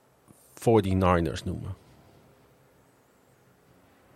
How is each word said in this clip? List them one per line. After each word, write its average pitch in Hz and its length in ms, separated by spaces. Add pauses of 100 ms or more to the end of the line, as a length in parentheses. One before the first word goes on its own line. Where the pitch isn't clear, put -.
(540)
forty-niners 95 880
noemen. 92 300 (2500)